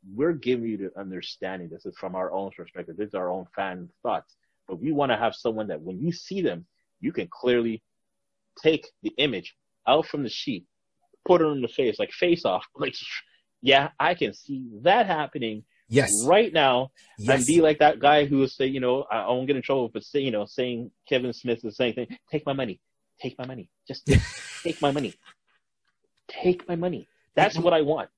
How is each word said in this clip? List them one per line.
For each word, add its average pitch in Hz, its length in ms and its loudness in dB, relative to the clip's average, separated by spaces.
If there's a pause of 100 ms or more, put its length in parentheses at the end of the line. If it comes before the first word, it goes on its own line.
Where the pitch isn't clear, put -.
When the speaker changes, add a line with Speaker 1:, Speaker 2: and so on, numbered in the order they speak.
(140)
Speaker 1:
we're 151 200 -2
giving 123 340 -2
you 110 80 -4
the 95 240 -10
understanding. 92 680 -10
This 80 160 -18
is 90 120 -10
from 92 160 -10
our 92 200 -4
own 98 240 -6
perspective. 87 400 -14
This 104 100 -6
is 104 60 -14
our 92 160 -4
own 92 160 -6 (100)
fan 92 320 -8 (160)
thoughts. - 320 -6 (320)
But 90 140 -10
we 151 100 -4
wanna 143 260 0
have 113 160 0
someone 110 340 -4
that 80 140 -6
when 92 200 -10
you 170 100 -2
see 185 300 -8
them, 87 240 -2 (340)
you - 140 -6
can 101 180 -6
clearly 117 500 0 (800)
take 160 240 2 (160)
the 107 160 -6
image 127 380 -4 (320)
out 151 200 4
from 147 160 -6
the 113 60 -6
sheet, - 360 -8 (580)
put 175 160 6
it 160 60 4
in 143 160 0
the 117 80 -2
face, 123 280 0
like 101 140 -2
Face 175 320 0
Off. 185 280 0
<laughs> - 40 -20
Like, 135 200 -6 (680)
yeah, 135 360 4
I 160 160 2
can 139 200 -2
see 131 320 -12 (160)
that 202 240 4
happening 131 580 -4 (240)
Speaker 2:
Yes. 131 240 4 (140)
Speaker 1:
right 190 260 6
now. 135 400 2 (260)
Speaker 2:
Yes. 127 200 2
Speaker 1:
And 127 100 0
be 165 140 6
like 151 180 4
that 151 200 6
guy 147 260 6
who 139 140 2
will 135 100 4
say, - 160 -2
you 135 160 -2
know, 127 280 0
I, 110 100 0
I 95 100 -2
won't 127 180 0
get 143 80 2
in 127 60 -4
trouble, 131 260 0
but 110 160 -8
say, - 160 -2
you 135 120 0
know, 104 120 -2
saying 123 480 -6 (160)
Kevin 123 240 0
Smith 117 320 -4
is 107 140 -8
saying, 120 180 0 (340)
"Take 147 160 -4
my 139 80 -4
money, 120 280 -6 (400)
take 131 160 -10
my 127 80 -10
money, 127 240 -14 (180)
just - 220 -10 (260)
Speaker 2:
<laughs> - 280 -16
Speaker 1:
take 165 180 -6
my 143 100 2
money, 139 220 -4 (1120)
take - 400 -2
my 175 80 -4
money." 170 320 -6 (280)
That's 180 200 4
Speaker 2:
Well, 165 100 -2
Speaker 1:
what 175 80 6
I 160 80 4
want. 143 360 -2